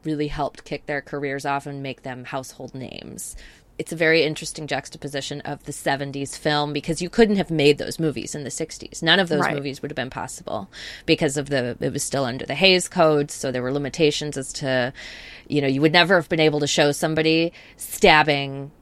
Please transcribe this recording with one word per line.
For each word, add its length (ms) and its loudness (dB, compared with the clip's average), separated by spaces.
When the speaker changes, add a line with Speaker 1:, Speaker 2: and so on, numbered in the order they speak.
Speaker 1:
really 240 -2
helped 380 -6
kick 200 -10
their 160 -4
careers 440 -6
off 200 -2
and 160 -10
make 220 -10
them 220 -12
household 500 -10
names. 600 -12
It's 120 -8
a 40 -6
very 280 4
interesting 440 -4
juxtaposition 760 -8
of 240 -8
the 80 -10
seventies 640 -4
film 340 0
because 300 -2
you 80 -4
couldn't 280 6
have 140 0
made 260 6
those 220 -8
movies 360 -2
in 100 -8
the 60 -8
sixties. 520 -10
None 160 6
of 100 2
those 120 2
Speaker 2:
Right. 140 0
Speaker 1:
movies 260 -6
would 100 -8
have 60 -10
been 140 -6
possible 580 -8
because 300 2
of 120 -6
the, 320 -2
it 100 -2
was 120 -6
still 200 -2
under 220 -6
the 80 -6
Hays 340 4
Code. 440 2
So 200 -6
there 120 -4
were 100 -2
limitations 640 0
as 160 -8
to, 400 -2
you 120 2
know, 80 2
you 140 2
would 100 6
never 240 6
have 140 2
been 100 0
able 220 4
to 60 0
show 260 4
somebody 580 2
stabbing 960 2